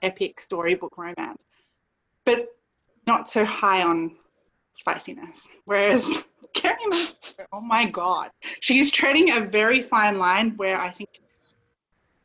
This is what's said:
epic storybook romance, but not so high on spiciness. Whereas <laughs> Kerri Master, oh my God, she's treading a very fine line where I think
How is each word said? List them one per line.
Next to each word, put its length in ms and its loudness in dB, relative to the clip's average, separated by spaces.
epic 380 -4
storybook 560 -4
romance, 480 -12
but 240 0
not 240 0
so 140 2
high 380 2
on 340 0
spiciness. 760 -10
Whereas 580 2
<laughs> 180 -12
Kerri 200 0
Master, 640 -4
oh 80 -12
my 260 0
God, 440 -2
she's 300 4
treading 420 4
a 80 2
very 420 2
fine 360 2
line 380 2
where 220 -2
I 120 -4
think 300 -18